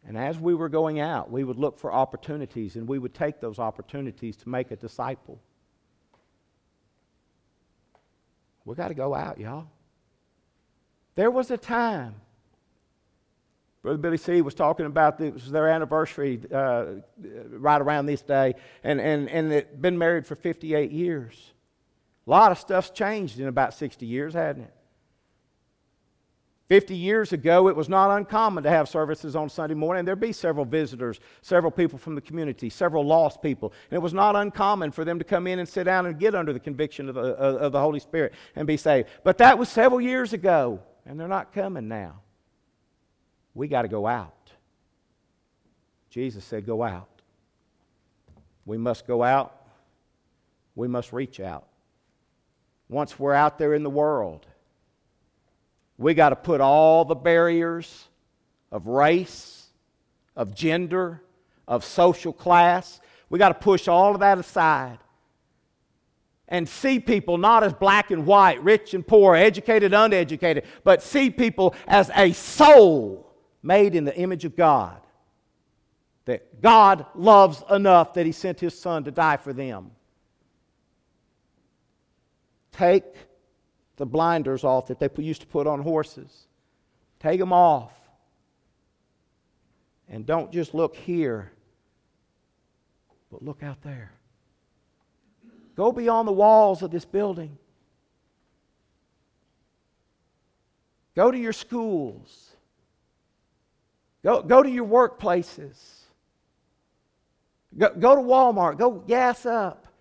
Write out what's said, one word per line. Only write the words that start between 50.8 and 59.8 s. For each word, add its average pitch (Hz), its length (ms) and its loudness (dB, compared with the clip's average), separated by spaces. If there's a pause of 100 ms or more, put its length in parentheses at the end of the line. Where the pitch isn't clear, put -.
must 123 240 -8
reach 127 260 -10
out. 87 300 -14 (1200)
Once 139 320 -8
we're 139 140 -2
out 147 220 2
there 151 180 -2
in 147 100 -4
the 143 60 -6
world, 135 540 -4 (1500)
we 143 140 0
gotta 147 240 4
put 151 240 -2
all 156 460 4
the 160 80 -4
barriers 170 960 -2 (600)
of 101 160 -10
race, 151 840 -2 (680)